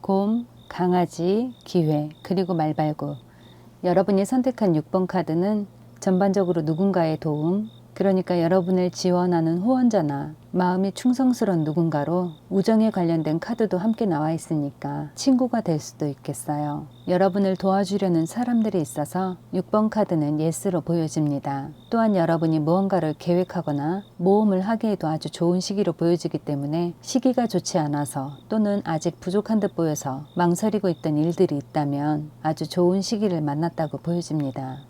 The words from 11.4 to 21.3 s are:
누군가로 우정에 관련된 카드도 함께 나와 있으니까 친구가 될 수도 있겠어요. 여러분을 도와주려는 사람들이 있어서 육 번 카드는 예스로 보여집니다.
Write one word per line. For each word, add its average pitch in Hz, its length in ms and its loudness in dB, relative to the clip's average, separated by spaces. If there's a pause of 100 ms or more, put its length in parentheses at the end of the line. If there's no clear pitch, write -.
누군가로 156 680 0 (180)
우정에 220 420 4
관련된 165 480 0
카드도 - 380 -2
함께 220 300 0
나와 156 260 0
있으니까 147 840 -4
친구가 247 460 2
될 165 180 0
수도 - 280 -6
있겠어요. 147 800 -6 (200)
여러분을 190 500 2
도와주려는 190 680 2
사람들이 226 560 0
있어서 180 560 -4 (160)
육 180 180 -4
번 214 200 2
카드는 156 500 0
예스로 165 400 -2
보여집니다. 147 880 -2 (220)